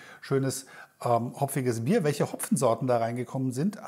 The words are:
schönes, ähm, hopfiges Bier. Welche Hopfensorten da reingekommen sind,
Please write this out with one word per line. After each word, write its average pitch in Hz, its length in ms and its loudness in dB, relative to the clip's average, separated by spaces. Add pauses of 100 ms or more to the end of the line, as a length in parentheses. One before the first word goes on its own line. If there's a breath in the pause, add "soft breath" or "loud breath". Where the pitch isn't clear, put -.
(220 loud breath)
schönes, 135 460 0 (360 loud breath)
ähm, 120 360 2
hopfiges 123 460 0
Bier. 202 180 2
Welche 147 280 0
Hopfensorten 131 560 0
da 120 100 4
reingekommen 123 540 -2
sind, 156 360 -2